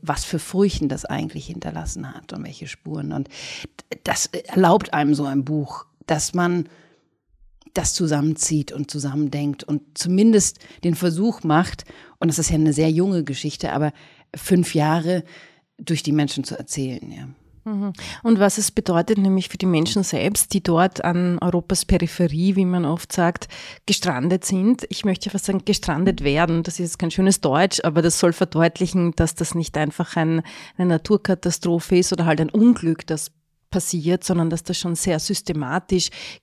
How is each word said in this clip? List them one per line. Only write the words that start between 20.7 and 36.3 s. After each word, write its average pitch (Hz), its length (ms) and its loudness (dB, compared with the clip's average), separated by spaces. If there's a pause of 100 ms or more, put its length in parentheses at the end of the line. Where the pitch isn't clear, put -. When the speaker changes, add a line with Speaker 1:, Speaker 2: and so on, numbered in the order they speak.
Speaker 2:
an 175 360 0
Europas - 480 -2
Peripherie, 175 680 2
wie 190 100 4
man 180 180 0
oft 160 260 -4
sagt, 175 380 0 (380)
gestrandet 175 580 0
sind. 202 460 2
Ich - 160 -6
möchte 190 240 -2
fast - 160 -4
sagen, 196 180 -2
gestrandet 175 580 0
werden. 165 420 2
Das 175 100 -6
ist - 60 -8
jetzt 170 180 -6
kein 170 120 -2
schönes 190 300 2
Deutsch, 165 440 2
aber 160 180 2
das 165 160 2
soll 175 160 4
verdeutlichen, 170 840 0
dass 165 180 2
das - 200 -4
nicht 165 240 -4
einfach 156 380 -4
ein, 160 260 2 (340)
eine 180 140 2
Naturkatastrophe 175 1080 0
ist 180 160 4
oder 170 140 0
halt 160 160 2
ein 156 80 0
Unglück, 208 560 4
das 156 240 -6 (420)
passiert, 175 500 0
sondern 170 280 0
dass 165 120 -4
das - 160 -6
schon 170 160 -4
sehr 160 240 0
systematisch 170 920 -2 (320)